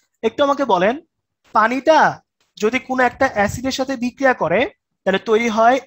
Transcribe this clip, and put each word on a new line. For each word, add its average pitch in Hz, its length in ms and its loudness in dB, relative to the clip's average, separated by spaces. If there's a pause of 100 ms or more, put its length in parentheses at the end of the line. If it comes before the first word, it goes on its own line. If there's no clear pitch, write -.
(220)
একটু 226 220 -2
আমাকে 277 200 0
বলেন, 214 360 0 (520)
পানিটা 240 680 2 (360)
যদি 226 220 -2
কোনো 254 240 -4
একটা 247 320 0
অ্যাসিডের 214 380 -4
সাথে 269 240 -6
বিক্রিয়া 247 360 -2
করে, 180 280 0 (440)
তাহলে 190 140 0
তৈরি 233 300 0
হয় 233 380 2